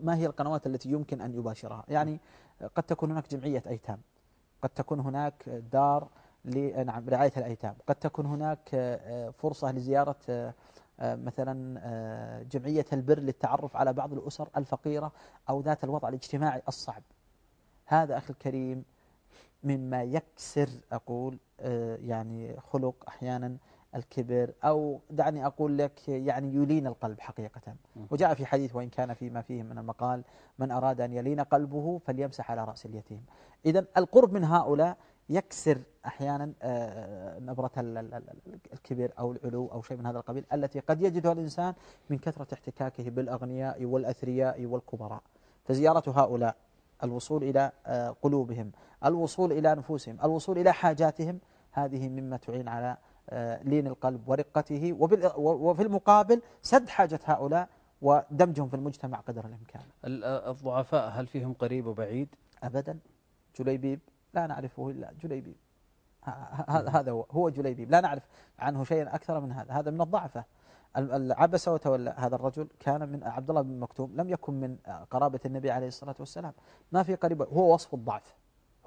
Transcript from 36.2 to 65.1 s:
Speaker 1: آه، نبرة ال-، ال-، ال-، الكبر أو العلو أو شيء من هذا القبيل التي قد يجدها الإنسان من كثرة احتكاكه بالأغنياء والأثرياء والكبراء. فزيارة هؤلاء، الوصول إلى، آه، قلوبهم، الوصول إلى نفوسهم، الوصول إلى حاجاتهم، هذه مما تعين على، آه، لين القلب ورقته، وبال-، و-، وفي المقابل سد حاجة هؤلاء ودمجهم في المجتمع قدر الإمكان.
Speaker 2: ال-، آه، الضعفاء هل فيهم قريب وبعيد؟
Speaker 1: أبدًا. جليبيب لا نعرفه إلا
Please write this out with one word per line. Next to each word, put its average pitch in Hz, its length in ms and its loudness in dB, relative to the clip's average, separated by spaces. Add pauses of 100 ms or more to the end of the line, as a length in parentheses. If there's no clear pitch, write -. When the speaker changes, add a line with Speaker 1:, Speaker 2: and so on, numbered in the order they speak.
Speaker 1:
آه، 107 760 -6
نبرة 127 380 -6
ال-، 117 220 -4
ال-، 113 160 -10
ال-، - 440 -16 (140)
الكبر 123 460 -4
أو 123 140 -4
العلو 123 340 -6
أو 113 160 -10
شيء 127 140 -10
من 123 100 -8
هذا 120 120 -4
القبيل 127 340 -8
التي 139 280 -2
قد 156 220 0
يجدها 170 300 4
الإنسان 165 420 -2 (360)
من 139 80 0
كثرة 143 360 -8
احتكاكه 127 560 -8
بالأغنياء 127 720 -4
والأثرياء 127 800 0
والكبراء. 117 580 -6 (420)
فزيارة 151 380 6 (180)
هؤلاء، 120 360 4 (480)
الوصول 127 380 -2
إلى، 135 300 2 (140)
آه، 120 360 -2
قلوبهم، 120 500 0 (320)
الوصول 165 480 2
إلى 156 220 6
نفوسهم، 139 500 -6
الوصول 160 340 2
إلى 180 140 8
حاجاتهم، 160 680 2 (320)
هذه 135 360 -2
مما 131 280 -6
تعين 120 320 -8
على، 120 280 -4 (340)
آه، 117 320 -4
لين 139 240 2
القلب 127 420 -2
ورقته، 147 640 0
وبال-، 170 440 8
و-، 151 340 4
وفي 170 120 4
المقابل 208 600 8 (200)
سد 247 260 6
حاجة 160 360 4
هؤلاء 156 440 2 (340)
ودمجهم 143 640 6
في 135 80 -4
المجتمع 131 420 -6
قدر 113 260 -8
الإمكان. 113 380 -16 (220)
Speaker 2:
ال-، 127 200 -6
آه، 127 260 -2
الضعفاء 131 580 0
هل 123 180 -6
فيهم 131 260 -4
قريب 123 340 -2
وبعيد؟ 113 420 -4 (340)
Speaker 1:
أبدًا. 139 360 -6 (600)
جليبيب 135 420 -2 (340)
لا 170 120 0
نعرفه 135 440 -8
إلا 131 220 -12 (100)